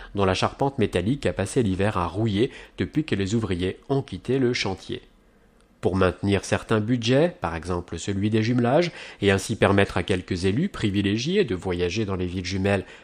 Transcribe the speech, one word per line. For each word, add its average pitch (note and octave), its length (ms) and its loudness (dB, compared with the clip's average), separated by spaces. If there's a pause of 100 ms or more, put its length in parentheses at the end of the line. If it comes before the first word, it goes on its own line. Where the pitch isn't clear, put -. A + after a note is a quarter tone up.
(140)
dont G2 100 2
la F#2 100 4
charpente C3+ 440 -2
métallique G2+ 480 0
a F2+ 60 0
passé G2+ 320 0
l'hiver G2 320 0
à F2 100 0
rouiller G#2 460 0 (260)
depuis G2+ 240 -2
que A2 140 -2
les G2 180 0
ouvriers F#2+ 540 -2
ont C#3 140 0
quitté B2 360 -4
le B2 140 2
chantier. - 500 -6 (800)
Pour G2+ 160 0
maintenir F#2+ 480 2
certains G#2+ 340 0
budgets, B2+ 640 2
par E2 160 -4
exemple F2 420 -6
celui G2+ 320 -2
des A2 140 2
jumelages, B2+ 480 2 (280)
et G2 120 4
ainsi G2 240 0
permettre G2 400 4
à F2 80 -2
quelques F#2 400 -2
élus A#2+ 240 2
privilégiés A2 720 0
de A2 140 -2
voyager F2+ 480 -2
dans G2 100 -4
les F2+ 120 -2
villes F2+ 200 -4
jumelles G2 380 0 (180)